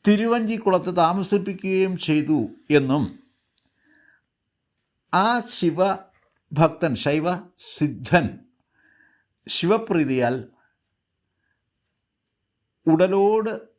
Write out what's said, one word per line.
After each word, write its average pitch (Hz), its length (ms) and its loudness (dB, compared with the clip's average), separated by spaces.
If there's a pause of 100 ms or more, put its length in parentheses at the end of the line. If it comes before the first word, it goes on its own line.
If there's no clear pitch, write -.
തിരുവഞ്ചിക്കുളത്ത് 208 880 0
താമസിപ്പിക്കുകയും 190 1000 0
ചെയ്തു 151 500 0 (220)
എന്നും 139 500 2 (1900)
ആ 220 260 2
ശിവഭക്തൻ, - 1500 -2
ശൈവസിദ്ധൻ, 151 1400 -2 (1080)
ശിവപ്രീതിയാൽ 151 960 0 (2500)
ഉടലോട് 196 760 2 (180)